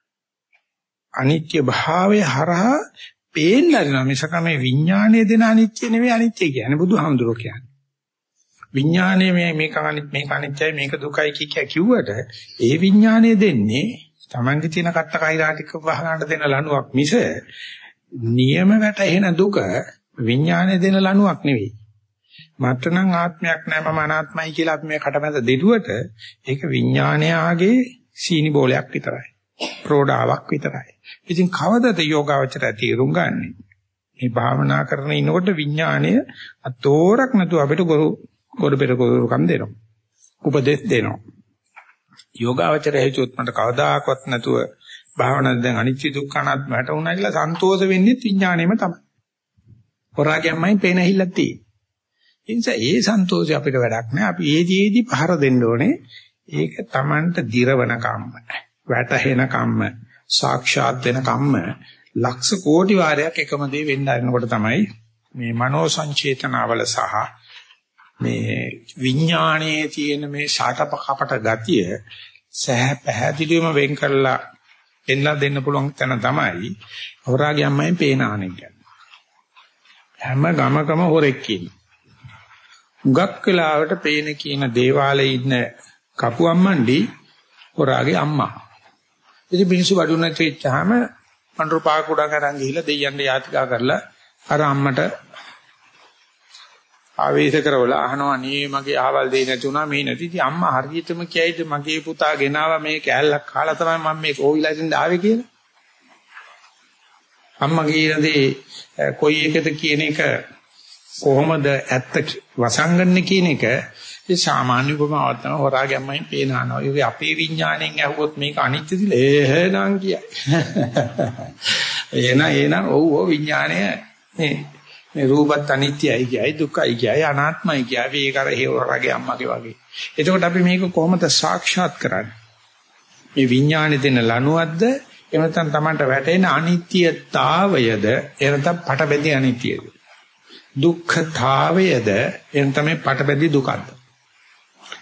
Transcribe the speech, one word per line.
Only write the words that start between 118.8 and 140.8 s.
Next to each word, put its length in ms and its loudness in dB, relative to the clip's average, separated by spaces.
කියලා 240 2
එහෙනම් 760 2
කියයි. 220 -4
<laughs> 1000 -4
එහෙනම්, 280 4
එහෙනම් 400 2
ඔව් 260 4
ඔව් 140 2
විඥාණය 520 -2
මේ, 180 -2
මේ 180 -2
රූපත් 440 2
අනිත්‍යයි 560 0
කියයි, 280 -2
දුකයි 400 -2
කියයි, 300 0
අනාත්මයි 600 -2
කියයි. 360 -4
ඒක 160 -2
අර 140 0
හේ 180 -2
හොරාගේ 440 -2
අම්මගේ 380 -6
වගේ. 260 -8
එතකොට 320 2
අපි 160 0
මේක 280 2
කොහොමද 420 2
සාක්ෂාත් 640 0
කරන්නේ? 380 -4
මේ 160 2
විඥාණය 500 2
දෙන 220 2
ලණුවක්ද? 640 0
එහෙම 580 -2
නැත්නම් 300 0
Tamanට 340 0
වැටෙන 420 2
අනිත්‍යතාවයද? 1600 2
එහෙම 460 0
නැත්නම් 300 0
පටබැඳි 520 0
අනිත්‍යද? 500 -2
දුක්ඛතාවයද? 1400 2